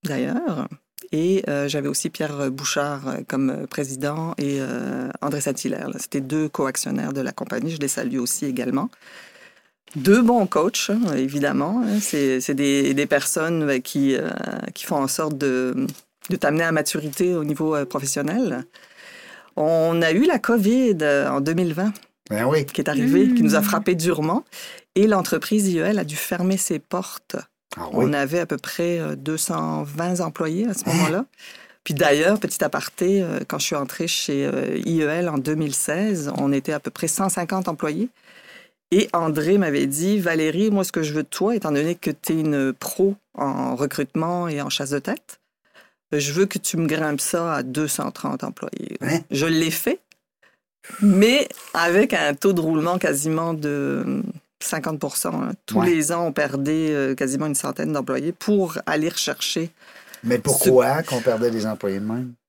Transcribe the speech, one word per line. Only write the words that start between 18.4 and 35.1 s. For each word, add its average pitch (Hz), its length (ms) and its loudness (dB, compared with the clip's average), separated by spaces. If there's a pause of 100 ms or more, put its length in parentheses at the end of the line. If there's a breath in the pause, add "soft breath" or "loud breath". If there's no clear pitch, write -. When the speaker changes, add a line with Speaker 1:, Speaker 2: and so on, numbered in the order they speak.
Speaker 1:
On 165 440 4
a 165 120 4
eu 208 100 4
la 311 160 4
covid, 233 640 4
euh, 143 280 2
en 135 120 0
deux 151 120 0
mille 170 200 0
vingt. 196 200 0 (360)
Speaker 2:
Ben 107 160 0
oui. 147 200 2
Speaker 1:
qui 143 160 -6
est - 80 -2
arrivé, 151 440 4
qui 240 100 6
nous 220 120 4
a - 40 6
Speaker 3:
Hmm. - 40 2
Speaker 1:
frappé 196 320 2
durement. 165 480 0 (520 loud breath)
Et 202 120 6
l'entreprise 202 600 2
I 175 120 2
E 160 60 0
L 208 140 2
a 180 40 0
dû 151 120 -8
fermer 185 420 0
ses 170 220 -2
portes. - 560 -8 (420)
Speaker 2:
Ah - 140 -10
oui ? 151 160 2
Speaker 1:
On 147 60 2
avait 143 260 0
à 170 60 -2
peu 156 120 -4
près, 170 420 -2
euh, 156 160 -4
deux 143 220 -6
cent 156 460 -2
vingt 165 380 -4
employés 165 460 -2
à 214 60 -2
ce 185 60 -6 (100)
Speaker 2:
Hein ? - 40 2
Speaker 1:
moment-là. 175 320 2 (580 loud breath)
Puis - 100 -6
d'ailleurs, 156 460 4
petit - 240 -4
aparté, 180 580 0
euh, 156 260 -2
quand 147 120 -4
je - 60 -2
suis 165 100 -2
entrée 147 320 -4
chez, 139 380 -2
euh, 139 400 -2
I 165 180 2
E 147 60 2